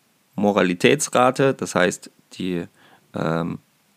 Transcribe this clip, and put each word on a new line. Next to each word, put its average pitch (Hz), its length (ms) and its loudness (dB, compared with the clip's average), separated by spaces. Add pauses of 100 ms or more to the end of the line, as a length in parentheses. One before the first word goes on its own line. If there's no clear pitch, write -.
(360)
Moralitätsrate. 123 1200 2
Das - 220 -6
heißt, 90 340 0 (240)
die, 90 320 -6 (480)
ähm, 85 460 -4 (380)